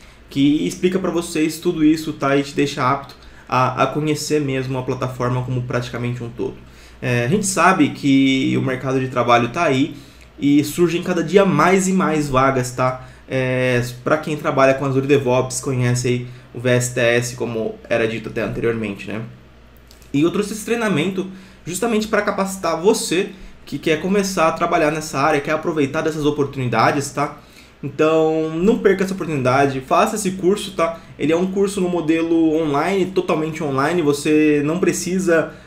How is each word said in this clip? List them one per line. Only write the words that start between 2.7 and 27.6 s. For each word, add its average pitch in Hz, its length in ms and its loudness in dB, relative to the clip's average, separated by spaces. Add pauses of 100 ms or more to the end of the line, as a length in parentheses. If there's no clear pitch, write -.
apto 135 280 -2 (340)
a, 127 360 0
a - 20 0
conhecer 151 540 -2
mesmo 131 380 -4
a 127 40 -6
plataforma 127 600 -2
como 127 200 -4
praticamente 123 600 -6
um 117 60 -10
todo. - 260 -6 (460)
É, 120 240 0
a 120 40 -2
gente 190 180 0
sabe 165 440 2
que 135 680 2
o 123 40 -2
mercado 131 380 -2
de 127 80 -4
trabalho 120 400 2
tá 170 160 -2
aí 156 300 2 (440)
e 143 260 4
surgem 170 380 0
cada 180 200 -2
dia 180 220 4
mais 180 420 4
e 190 60 0
mais 156 380 0
vagas, 127 400 2
tá? 127 360 -4 (220)
É, 127 540 0 (200)
pra - 140 0
quem 151 180 -4
trabalha 139 380 2
com 139 140 -2
Azure 135 200 0
DevOps, 127 540 2
conhece 123 480 0
aí 123 180 -2 (280)
o - 40 -10
V 123 120 0
S 123 240 2
T 127 60 -2
S, 120 360 2
como 117 380 -4 (140)
era 113 200 0
dito 110 220 -6
até 117 100 -6
anteriormente, 110 680 -4
né? 104 120 -8 (960)
E 143 80 2
eu 170 80 4
trouxe 202 240 -4
esse 214 100 -10
treinamento 196 600 -2 (400)
justamente 214 420 -2
pra 208 140 0
capacitar 185 580 -4
você 196 480 2 (380)
que 143 120 -8
quer 165 220 0
começar 185 480 2
a 160 40 0
trabalhar 165 380 2
nessa 156 280 -6
área, 143 240 2
quer 156 100 -4
aproveitar 156 480 -2
dessas 156 240 -2
oportunidades, 135 840 2
tá? 147 280 -4 (460)